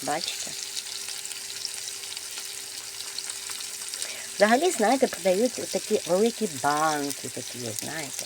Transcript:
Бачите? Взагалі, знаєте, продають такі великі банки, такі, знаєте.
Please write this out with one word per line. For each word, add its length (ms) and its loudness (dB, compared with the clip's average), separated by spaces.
Бачите? 480 -2
Взагалі, 360 6
знаєте, 360 6
продають 460 4
такі 540 0
великі 420 4
банки, 640 2
такі, 320 -6
знаєте. 440 -6